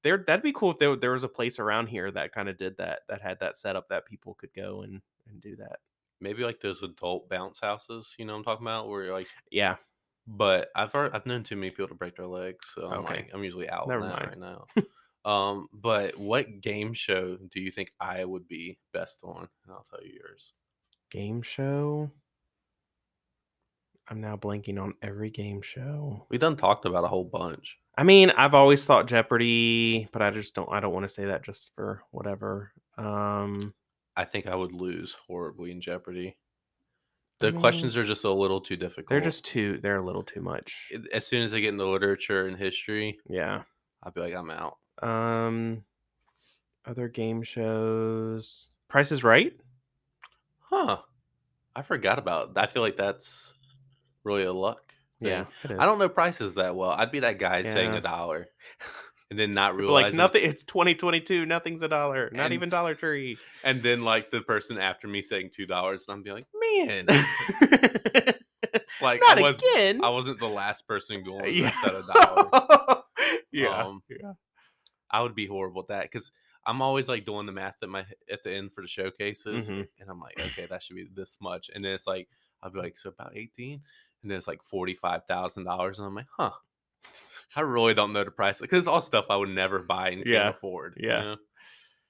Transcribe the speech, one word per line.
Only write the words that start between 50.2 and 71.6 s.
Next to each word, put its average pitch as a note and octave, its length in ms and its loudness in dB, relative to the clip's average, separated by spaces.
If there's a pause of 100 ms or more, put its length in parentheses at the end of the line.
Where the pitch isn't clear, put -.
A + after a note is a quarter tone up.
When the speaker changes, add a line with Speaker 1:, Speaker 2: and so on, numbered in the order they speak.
Speaker 2:
Huh. F4+ 420 0 (720)
I C3+ 60 -8
forgot G#2+ 360 2
about, E2+ 400 -2
I G2+ 80 4
feel A#2+ 160 0
like G#2+ 140 0
that's - 580 -4 (720)
really G2+ 200 2
a F2+ 80 0
luck F#2+ 420 -4 (260)
Speaker 1:
Yeah, F2+ 260 -2
Speaker 2:
thing. - 20 -20 (160)
Speaker 1:
it C#3 120 -8
Speaker 2:
I C3+ 100 4
don't G#3 120 6
Speaker 1:
is. - 0 -
Speaker 2:
know F#3+ 100 4
prices E3+ 460 0
that F#2 220 0
well. F#2 140 0
I'd A2+ 200 2
be C#3+ 100 -4
that A2+ 180 0
guy F#2 260 0
saying G#2 300 0
Speaker 1:
Yeah. - 20 -2
Speaker 2:
a E2+ 40 -2
dollar E2+ 480 -6 (320)
Speaker 1:
<laughs> - 500 -18
Speaker 2:
and G#2 80 -10
then G#2+ 160 0
not G2 220 4
Speaker 1:
People G2+ 180 2
like, B2+ 160 6
Speaker 2:
realizing - 20 -4
Speaker 1:
"Nothing, F#3 320 6
it's D3+ 200 -2
twenty F3 300 2
twenty-two, E3+ 520 0
nothing's E3 360 -4
a D#3+ 60 -4
dollar, C#3+ 460 -2
not D3 180 -2
Speaker 2:
And - 0 -
Speaker 1:
even F3 160 -4
Dollar F3 260 0
Tree." C#3 460 -4 (220)
Speaker 2:
and C3 200 0
then, A#2+ 200 2
like, A2+ 280 0
the A#2 120 -2
person A2 360 -2
after F#2+ 300 -4
me G2+ 140 -6
saying F#2 320 -6
two G2 120 -8
dollars, F#2 420 -2
and G2+ 60 -8
I'm G2+ 80 -14
being G2+ 140 -12
like, B2+ 180 -16
"Man." F#4+ 540 0
Speaker 1:
<laughs> - 1300 4 (640)
Speaker 2:
Like, B2 220 4
Speaker 1:
Not A#4 160 12
Speaker 2:
I - 20 6
was, C#3+ 240 4
Speaker 1:
again. A#3 360 6
Speaker 2:
I A#2 100 4
wasn't B2 300 -2
the A2+ 80 -2
last G#2 380 -4
person G2+ 360 -6
going G2 360 -2
Speaker 1:
Yeah. - 120 4